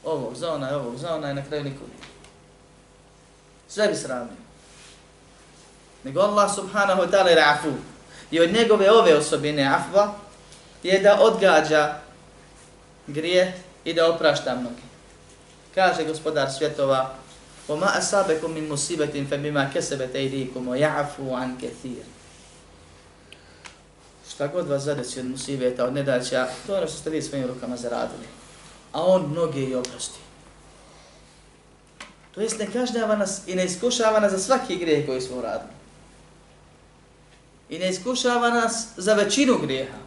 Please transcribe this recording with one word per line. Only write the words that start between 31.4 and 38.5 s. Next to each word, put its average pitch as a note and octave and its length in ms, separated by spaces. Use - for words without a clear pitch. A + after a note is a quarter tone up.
To F#3+ 60
jest, A3 180
ne G#3 120
kažnjava A3 440
nas G3 320
i F#3 80
ne F#3 100
iskušava A3 540
nas G3+ 120
za F#3 80
svaki B3+ 380
grijeh D#3 280
koji B2+ 160
smo B2+ 160
uradili. A2+ 340
I D#3+ 100
ne F#3 100
iskušava A#3+ 600
nas A3+ 380